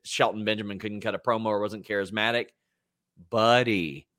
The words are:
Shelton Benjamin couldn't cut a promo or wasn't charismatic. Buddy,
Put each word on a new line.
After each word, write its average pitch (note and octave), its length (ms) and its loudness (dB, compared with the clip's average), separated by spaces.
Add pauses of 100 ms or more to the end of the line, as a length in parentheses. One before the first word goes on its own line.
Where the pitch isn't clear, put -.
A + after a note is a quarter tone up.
Shelton G#2+ 420 -2
Benjamin G#2 340 -4
couldn't G#2 220 -8
cut G#2 140 -4
a - 40 -8
promo A2+ 280 -2
or G#2 120 0
wasn't G#2 280 -6
charismatic. G#2+ 600 -2 (840)
Buddy, A2 760 2 (100)